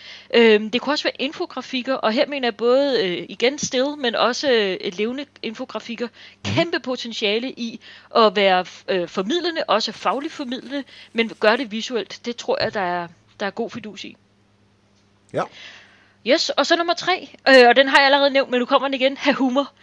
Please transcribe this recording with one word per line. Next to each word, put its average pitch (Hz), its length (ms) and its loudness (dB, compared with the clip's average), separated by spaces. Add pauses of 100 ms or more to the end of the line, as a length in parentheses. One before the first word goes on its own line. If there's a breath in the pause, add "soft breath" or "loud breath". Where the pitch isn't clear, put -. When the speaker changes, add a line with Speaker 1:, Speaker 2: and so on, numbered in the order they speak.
(340 loud breath)
Speaker 1:
Øhm, 220 360 4
det 240 100 -2
kunne - 140 -4
også - 100 -6
være - 180 -4
infografikker, 262 720 -6
og 220 180 -2
her 269 140 2
mener 269 200 -6
jeg 233 100 -2
både, 254 500 2
øh, 170 220 -4
igen 269 300 -2
still, 262 300 -2 (100)
men 240 160 -2
også, 247 380 0
øh, 202 240 2 (160)
levende 240 320 -6 (180)
infografikker. 233 640 -10 (360 loud breath)
Speaker 2:
Mhm. - 100 -4
Speaker 1:
Kæmpe 339 260 0
potentiale 233 720 -4
i - 300 -10 (360 loud breath)
at 214 200 6
være, 185 280 4 (240)
øh, 175 200 -2
formidlende, 320 600 -4
også 214 240 0
fagligt 254 400 -4
formidlende, 262 520 -10 (280 loud breath)
men 226 160 -2 (120)
gør 220 160 4
det 247 160 -8
visuelt. 220 520 -8
Det 240 120 -8
tror - 260 -4
jeg, 185 120 -2
der 214 60 -2
er, 175 260 -2 (340)
der 208 60 -4
er 196 40 -6
god 220 200 -6
fidus - 340 -14
i. - 120 -18 (1160)
Speaker 2:
Ja. 160 100 -4 (840 loud breath)
Speaker 1:
Yes, 285 240 2
og 269 160 0
så 339 100 2
nummer 339 180 -2
tre, - 340 -4 (200)
øh, 254 200 10
og 240 80 6
den 269 120 6
har 277 80 4
jeg 277 80 8
allerede 277 260 4
nævnt, 269 200 0
men 247 100 0
nu 247 60 0
kommer 269 220 2
den 269 60 -2
igen. 269 220 0
Ha' 277 160 2
humor. 262 400 0 (100)